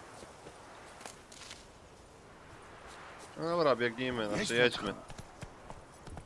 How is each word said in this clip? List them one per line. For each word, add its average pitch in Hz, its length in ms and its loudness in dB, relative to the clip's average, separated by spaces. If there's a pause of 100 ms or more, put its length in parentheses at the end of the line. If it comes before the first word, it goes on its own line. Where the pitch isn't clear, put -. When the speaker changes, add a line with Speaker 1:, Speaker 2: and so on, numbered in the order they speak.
(3250)
Speaker 1:
No - 60 -4
dobra, 160 340 8
biegnijmy, 120 520 2
znaczy 104 120 2
Speaker 2:
Jedź, 110 100 2
Speaker 1:
jedźmy. 117 380 6
Speaker 2:
Łutka. - 260 -4 (1120)